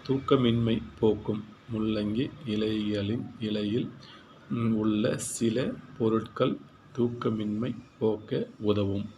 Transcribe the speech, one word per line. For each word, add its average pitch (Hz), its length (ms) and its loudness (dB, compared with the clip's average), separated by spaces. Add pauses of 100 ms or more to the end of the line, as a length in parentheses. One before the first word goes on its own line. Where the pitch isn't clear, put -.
தூக்கமின்மை 120 720 4 (200)
போக்கும். 104 460 2 (280)
முள்ளங்கி 110 540 0 (220)
இலைகளின் 107 800 0 (140)
இலையில், 107 480 0 (640)
ம், 117 260 0
உள்ள 107 280 2 (220)
சில 113 320 0 (340)
பொருட்கள் 113 640 0 (400)
தூக்கமின்மை 113 760 0 (260)
போக்க 107 360 0 (280)
உதவும். 101 460 2 (120)